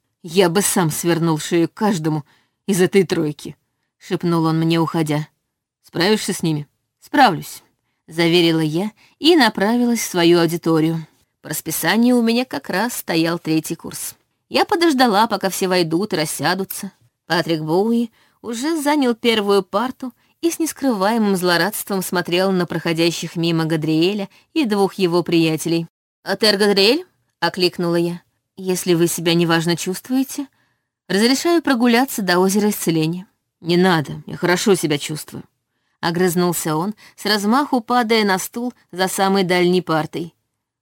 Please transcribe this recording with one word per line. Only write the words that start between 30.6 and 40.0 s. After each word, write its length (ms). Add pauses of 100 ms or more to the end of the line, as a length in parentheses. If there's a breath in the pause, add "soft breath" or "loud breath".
разрешаю 540
прогуляться 580
до 180
озера 300
Исцеления». 580 (360)
«Не 160
надо, 480
я 100
хорошо 380
себя 240
чувствую», 460 (560)
огрызнулся 760
он, 180 (220 soft breath)
с 80
размаху 560
падая 440
на 140
стул 360 (180)
за 160
самой 360
дальней 360
партой. 540 (480)